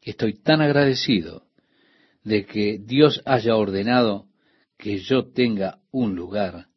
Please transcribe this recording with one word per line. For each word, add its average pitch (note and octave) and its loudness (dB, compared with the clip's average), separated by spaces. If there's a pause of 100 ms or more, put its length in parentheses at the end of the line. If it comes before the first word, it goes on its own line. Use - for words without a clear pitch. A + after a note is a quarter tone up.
Estoy A2 -4
tan D#3 0
agradecido C3+ 2 (760)
de G#2+ 0
que G#2 -4
Dios C3 2
haya A2+ 2
ordenado G#2 0 (500)
que G2+ -8
yo B2 -2
tenga G#2+ -2 (120)
un A#2 -2
lugar F2+ -6 (100)